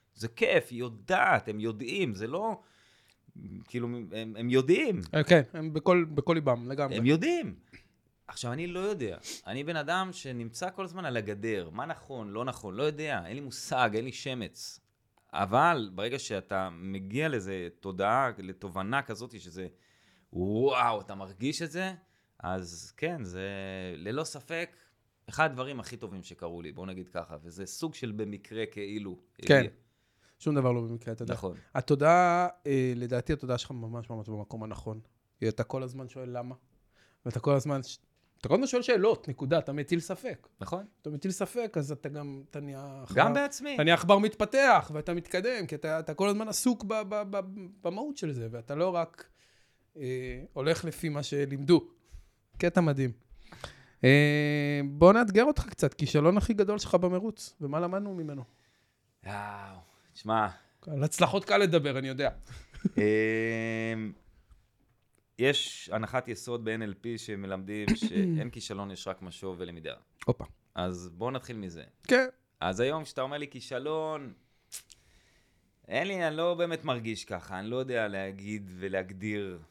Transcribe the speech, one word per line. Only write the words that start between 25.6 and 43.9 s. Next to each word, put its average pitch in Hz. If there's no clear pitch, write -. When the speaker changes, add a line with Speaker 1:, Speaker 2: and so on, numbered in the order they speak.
Speaker 1:
הכי 117
טובים 95
שקרו 85
לי, 78
בוא 90
נגיד 92
ככה, 82
וזה 85
סוג 156
של 113
במקרה 104
כאילו 101
Speaker 2:
כן. -
Speaker 1:
הגיע. 113
Speaker 2:
שום 151
דבר 131
לא 120
במקרה, 113
אתה 117
יודע. 117
Speaker 1:
נכון. 92
Speaker 2:
התודעה, 170
אה, 131
לדעתי 123
התודעה 127
שלך -
ממש 117
ממש 110
במקום 110
הנכון. 110
כי 110
אתה 110
כל 131
הזמן 127
שואל 127
למה, 123
ואתה 120
כל 143
הזמן 139
ש-, -
אתה -
כל 143
הזמן 254
שואל 247
שאלות, 214
נקודה, 143
אתה 143
מטיל 151
ספק. 190
Speaker 1:
נכון. 196
Speaker 2:
אתה 151
מטיל 151
ספק, 208
אז 147
אתה 143
גם, 143
אתה 147
נהיה 139
Speaker 1:
גם 165
Speaker 2:
עכבר, -
Speaker 1:
בעצמי. 277
Speaker 2:
אתה 151
נהיה 170